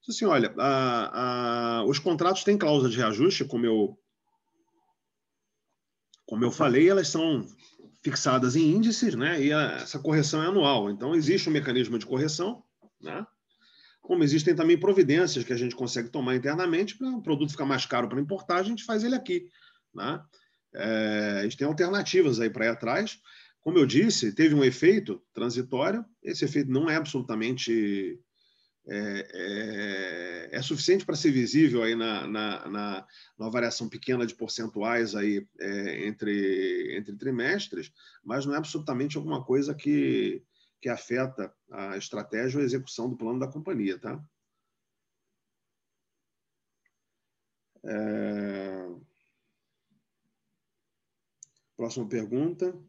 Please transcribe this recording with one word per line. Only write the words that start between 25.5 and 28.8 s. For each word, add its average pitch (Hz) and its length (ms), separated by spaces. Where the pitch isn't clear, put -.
Esse - 200
efeito 143 280
não 151 180
é 156 60
absolutamente, 113 1200